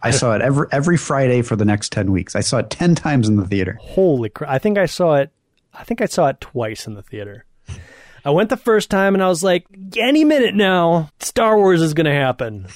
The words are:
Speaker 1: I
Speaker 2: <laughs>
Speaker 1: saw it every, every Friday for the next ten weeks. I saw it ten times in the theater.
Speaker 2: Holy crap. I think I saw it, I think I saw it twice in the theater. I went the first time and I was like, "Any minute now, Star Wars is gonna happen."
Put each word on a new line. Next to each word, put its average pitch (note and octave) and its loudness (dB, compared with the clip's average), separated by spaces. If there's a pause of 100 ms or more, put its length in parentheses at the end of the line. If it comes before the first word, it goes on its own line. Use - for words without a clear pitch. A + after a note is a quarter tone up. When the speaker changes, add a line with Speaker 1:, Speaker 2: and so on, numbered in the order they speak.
Speaker 1:
I A#2 0
Speaker 2:
<laughs> A2 0
Speaker 1:
saw A#2+ 0
it G#2 0
every, C#3 0
every D3+ 0
Friday C3 0
for A#2 -2
the G#2 0
next G#2 0
ten G2 -2
weeks. F2+ -4
I G#2 0
saw - -2
it G#2+ -4
ten E3+ 0
times C3+ 0
in G#2 2
the G2 -2
theater. G2 -4
Speaker 2:
Holy C#3+ 0
crap. D3 -10
I C3+ 0
think G#3 0
I F#3+ 2
saw E3 0
it, C#3 -2 (420)
I - -20
think - -6
I - 0
saw D#3 0
it C3+ -6
twice A2 -8
in A2 -12
the G2 -16
theater. G2+ -16 (800)
I C#3 -2
went F#3+ 2
the B3+ 0
first A3 0
time G3 2
and F#3+ 2
I F#3 2
was F3 0
like, F3+ 0 (320)
"Any C#4 2
minute C#4 2
now, F3 2 (120)
Star A3 2
Wars F#3 4
is D#3+ 0
gonna D#3 2
happen." A#2+ -2